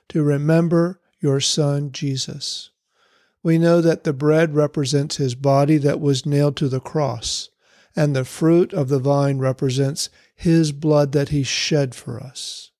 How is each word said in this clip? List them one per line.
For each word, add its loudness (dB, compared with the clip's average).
to -2
remember 2
your 2
Son, -2
Jesus. -8
We 2
know 4
that 0
the -2
bread 2
represents 0
his -2
body 2
that 0
was 0
nailed 0
to -2
the -4
cross, -6
and 0
the -2
fruit 2
of -2
the 0
vine 0
represents -2
his 2
blood 2
that 0
he 0
shed -2
for -12
us. -14